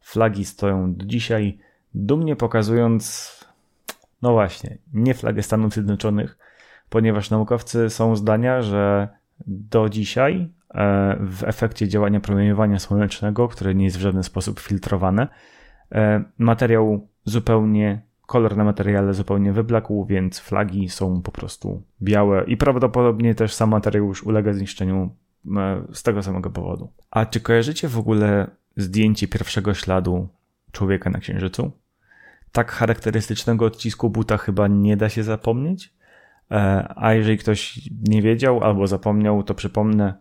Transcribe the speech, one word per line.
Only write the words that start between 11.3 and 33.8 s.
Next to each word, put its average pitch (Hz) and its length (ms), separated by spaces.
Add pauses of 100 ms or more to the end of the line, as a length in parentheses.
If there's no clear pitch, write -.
efekcie 113 440
działania 101 320
promieniowania 101 600
słonecznego, 104 680
które 95 280
nie 98 100
jest 92 120
w 90 40
żaden 95 220
sposób 98 360
filtrowane, 98 680 (640)
e, 107 320 (140)
materiał 113 680 (160)
zupełnie, 107 800 (240)
kolor 110 320
na 107 60
materiale 101 500
zupełnie 98 400
wyblakł, 110 520
więc 92 340
flagi 98 500
są 92 320
po - 100
prostu - 520 (180)
białe 101 420
i - 140
prawdopodobnie 120 800
też 110 180
sam 110 160
materiał 104 360
już 95 180
ulega 104 300
zniszczeniu, 95 640 (420)
e, 95 260 (100)
z - 100
tego 104 200
samego 92 260
powodu. 90 420 (200)
A 110 140
czy 113 140
kojarzycie 117 480
w 120 100
ogóle 104 500 (300)
zdjęcie 104 500
pierwszego 104 460
śladu 90 540 (440)
człowieka 95 380
na 92 100
Księżycu? 95 520 (800)
Tak 117 200
charakterystycznego 110 920
odcisku 113 440